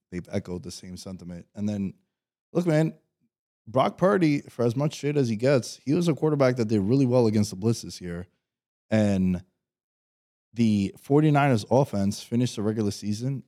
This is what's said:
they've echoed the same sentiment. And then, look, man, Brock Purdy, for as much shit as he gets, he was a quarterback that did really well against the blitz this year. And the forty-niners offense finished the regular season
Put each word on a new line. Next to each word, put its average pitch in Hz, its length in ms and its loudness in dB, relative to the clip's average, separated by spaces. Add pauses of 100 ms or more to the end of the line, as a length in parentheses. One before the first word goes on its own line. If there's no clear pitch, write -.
(100)
they've 90 220 -10
echoed 90 300 -6
the 87 80 -14
same 92 260 -16
sentiment. 90 580 -14
And 104 140 -6
then, 98 260 -6 (580)
look, 175 140 -2
man, 156 280 0 (720)
Brock 110 320 0
Purdy, 175 420 2
for - 240 -6
as 120 100 2
much 143 200 -2
shit 147 220 -4
as 135 120 2
he 110 80 -2
gets, 127 480 0
he 139 100 0
was 175 140 2
a 147 60 2
quarterback 139 420 2
that 117 100 0
did 107 140 2
really 127 260 2
well 120 200 4
against 104 240 2
the 92 60 -10
blitz 113 260 -2
this 90 180 -14
year. 87 260 -10 (640)
And 95 540 2 (1080)
the 107 460 2
forty-niners 143 720 2
offense 104 500 0
finished 120 360 -2
the 104 60 -6
regular 107 280 -2
season 110 580 -6